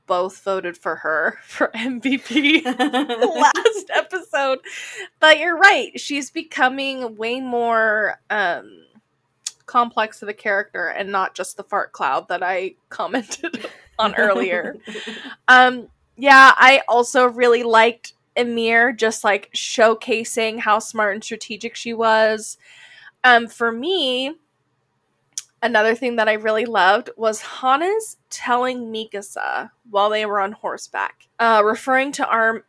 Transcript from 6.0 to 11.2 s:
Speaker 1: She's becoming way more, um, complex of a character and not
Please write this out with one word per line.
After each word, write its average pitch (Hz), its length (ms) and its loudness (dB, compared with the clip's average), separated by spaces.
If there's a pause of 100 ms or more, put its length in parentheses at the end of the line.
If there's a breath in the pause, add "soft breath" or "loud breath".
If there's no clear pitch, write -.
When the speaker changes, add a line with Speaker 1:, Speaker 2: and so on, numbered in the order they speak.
Speaker 1:
She's 285 300 -8
becoming 269 880 -4
way 226 240 -6
more, 226 800 0 (100)
um, 131 540 -4 (800)
complex 233 560 -2
of 208 80 -12
a 208 40 -8
character 202 520 -4
and 190 260 -8
not 190 220 -4